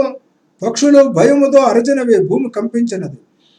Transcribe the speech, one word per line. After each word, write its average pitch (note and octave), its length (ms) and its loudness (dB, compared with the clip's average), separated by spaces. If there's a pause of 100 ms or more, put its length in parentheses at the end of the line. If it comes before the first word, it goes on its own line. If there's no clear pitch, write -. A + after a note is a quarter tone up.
(600)
పక్షులు C#4 420 2
భయముతో C4+ 560 2
అరచినవి, A#3+ 680 0
భూమి A#3+ 220 -4
కంపించినది. G#3 680 -6 (420)